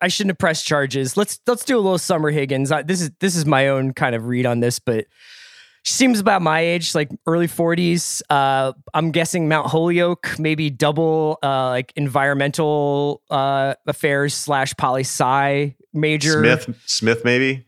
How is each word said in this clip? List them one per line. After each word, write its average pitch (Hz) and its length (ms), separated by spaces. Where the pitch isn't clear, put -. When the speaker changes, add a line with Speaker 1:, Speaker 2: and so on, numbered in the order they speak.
Speaker 1:
I 175 60
shouldn't 196 240
have 170 80
pressed 165 260
charges." 135 500
Let's, 202 300
let's 240 180
do 262 120
a 226 60
little 185 180
Summer 156 320
Higgins. 139 400
I, 151 100
this 175 200
is, 156 180
this 185 160
is 160 100
my 139 220
own 135 260
kind 131 220
of 113 120
read 123 200
on 120 140
this, 120 180
but 110 260
she - 100
seems 247 260
about 196 220
my 160 200
age, 170 340
like, 151 160
early 170 180
forties. 170 840
Uh, 135 420
I'm 156 160
guessing 165 360
Mount 156 200
Holyoke, 175 720
maybe 156 320
double, 156 720
uh, 131 260
like, 127 260
environmental, 143 1300
uh, 139 460
affairs 143 480
slash 135 440
poli 135 240
sci 139 720
major. 151 460
Speaker 2:
Smith, 123 360
Smith, 113 380
maybe? 127 440